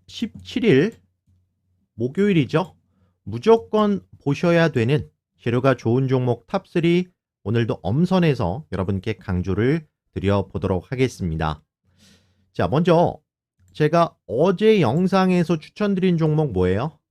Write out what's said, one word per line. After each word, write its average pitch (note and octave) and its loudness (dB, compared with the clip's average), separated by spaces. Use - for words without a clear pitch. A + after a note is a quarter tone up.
십칠 - -8
일 F3+ 4
목요일이죠. E3 0
무조건 G#3 0
보셔야 E3 2
되는 B2+ 0
재료가 B2+ 0
좋은 B2+ 0
종목 B2+ -2
탑 - -6
쓰리, F3 0
오늘도 A#2 -2
엄선해서 C#3+ 0
여러분께 F#2+ -4
강조를 G2 -2
드려보도록 F#2+ -2
하겠습니다. D#2+ -4
자, - -2
먼저 E3+ 2
제가 D#3 0
어제 F#3 2
영상에서 F3+ 2
추천드린 F#3 -2
종목 D#3 0
뭐예요? F#2 -2